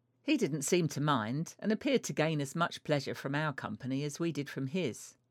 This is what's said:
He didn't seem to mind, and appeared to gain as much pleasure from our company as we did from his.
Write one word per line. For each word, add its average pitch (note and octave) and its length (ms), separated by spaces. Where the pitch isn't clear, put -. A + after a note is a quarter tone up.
He D4+ 120
didn't D3+ 280
seem F3 240
to C#3+ 120
mind, C#3 600
and G#3 120
appeared B3 340
to - 80
gain D#3 280
as C#3 140
much - 280
pleasure C#3+ 300
from C#3 220
our D3+ 180
company C3 500
as D3 160
we E3+ 120
did C#3+ 180
from C3+ 160
his. C3+ 480